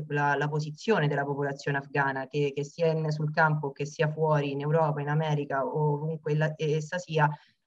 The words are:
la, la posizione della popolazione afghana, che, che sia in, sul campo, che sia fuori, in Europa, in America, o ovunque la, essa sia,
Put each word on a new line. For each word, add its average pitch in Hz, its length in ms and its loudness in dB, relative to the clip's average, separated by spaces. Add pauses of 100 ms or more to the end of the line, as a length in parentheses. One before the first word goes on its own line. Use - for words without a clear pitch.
la, 143 280 2
la 147 120 0
posizione 151 600 0
della 143 160 0
popolazione 143 540 -2
afghana, 135 500 -2
che, 147 260 0
che 147 100 -4
sia 165 220 -2
in, 160 240 2
sul 151 220 -2
campo, 151 400 2
che - 120 -6
sia 151 260 -2
fuori, 151 420 0
in 139 80 -4
Europa, 151 400 2
in 143 80 -4
America, 147 580 0
o 151 280 0
ovunque 156 400 -2
la, 156 220 0
essa 156 420 -2
sia, 156 300 2 (380)